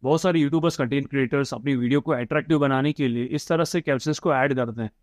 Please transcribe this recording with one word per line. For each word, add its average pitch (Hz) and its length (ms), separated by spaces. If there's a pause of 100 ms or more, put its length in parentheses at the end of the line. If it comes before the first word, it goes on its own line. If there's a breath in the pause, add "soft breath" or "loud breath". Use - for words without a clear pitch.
बहुत 151 180
सारे 175 180
यूट्यूबर्स, 156 380
कंटेंट 139 320
क्रिएटर्स 139 440
अपनी 135 220
वीडियो 123 260
को 160 100
अट्रैक्टिव 143 480
बनाने 139 340
के 143 140
लिए 120 180
इस 143 220
तरह - 160
से 175 180
कैप्शंस 143 380
को 170 140
ऐड 135 220
करते 117 260
हैं 110 100 (120)